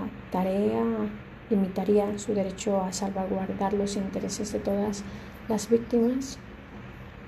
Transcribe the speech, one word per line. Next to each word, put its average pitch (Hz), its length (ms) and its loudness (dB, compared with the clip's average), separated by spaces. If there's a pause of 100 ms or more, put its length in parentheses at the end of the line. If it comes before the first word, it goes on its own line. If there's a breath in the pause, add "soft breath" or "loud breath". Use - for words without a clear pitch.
(320)
tarea 202 520 2 (680)
limitaría 202 680 4
su - 140 -2
derecho 196 480 2
a 185 100 -2
salvaguardar 196 800 0
los 202 240 2
intereses 196 560 -4
de 208 80 0
todas 202 460 0 (420 loud breath)
las 214 220 0
víctimas. 233 680 2 (920)